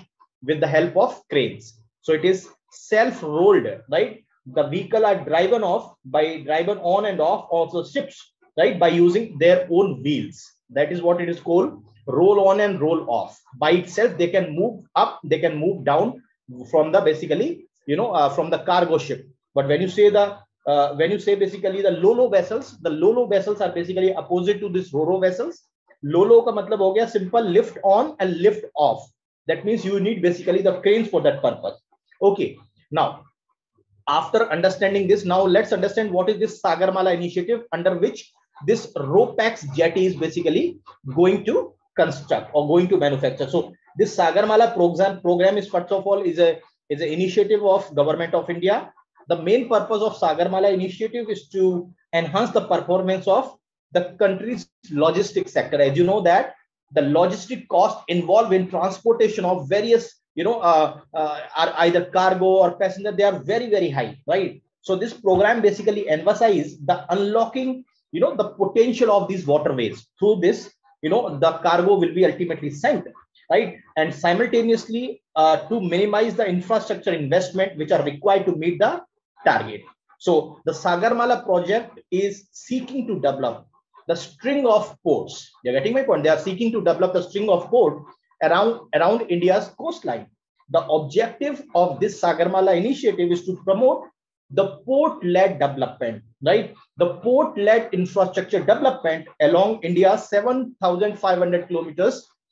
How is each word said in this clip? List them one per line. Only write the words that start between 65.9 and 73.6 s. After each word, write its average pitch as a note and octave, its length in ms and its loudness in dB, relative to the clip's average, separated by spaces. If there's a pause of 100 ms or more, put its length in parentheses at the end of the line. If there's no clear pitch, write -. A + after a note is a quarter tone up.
emphasizes E3 760 0
the F3 280 -2
unlocking, A3+ 720 -2 (280)
you - 80 -4
know, - 160 0
the G3+ 140 -2
potential A3+ 600 2
of G3 180 2
these F#3 180 -6
waterways. C3 600 -2 (120)
Through G#3 220 2
this, F#3 300 0 (320)
you D#3 80 -2
know, F#3 280 -2
the D#3+ 140 4
cargo F3 440 2
will E3+ 180 0
be F3+ 100 4
ultimately D#3+ 460 -2
sent, A#3 360 -2 (440)
right? F#3+ 280 0 (180)